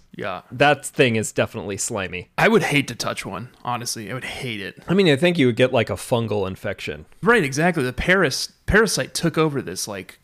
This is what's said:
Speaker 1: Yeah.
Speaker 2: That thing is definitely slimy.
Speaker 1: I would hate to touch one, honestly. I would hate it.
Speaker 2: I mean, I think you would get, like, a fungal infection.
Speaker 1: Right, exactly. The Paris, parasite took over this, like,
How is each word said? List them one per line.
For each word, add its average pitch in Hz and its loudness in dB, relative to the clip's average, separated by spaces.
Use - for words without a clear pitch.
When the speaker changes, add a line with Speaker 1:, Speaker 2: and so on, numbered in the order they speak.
Speaker 1:
Yeah. 98 -8
Speaker 2:
That 143 2
thing 123 2
is 107 -2
definitely 104 -4
slimy. 90 -6
Speaker 1:
I 165 4
would 220 6
hate 139 0
to 120 -8
touch - -6
one, 101 -10
honestly. 117 -6
I 120 -8
would 123 -10
hate 113 -8
it. - -12
Speaker 2:
I 170 0
mean, 196 6
I 139 6
think 175 2
you 139 6
would 117 2
get, 127 4
like, 113 2
a 98 -4
fungal 107 -2
infection. 92 -8
Speaker 1:
Right, 214 4
exactly. 151 0
The 190 -2
Paris, 180 0
parasite - 2
took - -2
over 156 2
this, 92 -6
like, 98 -10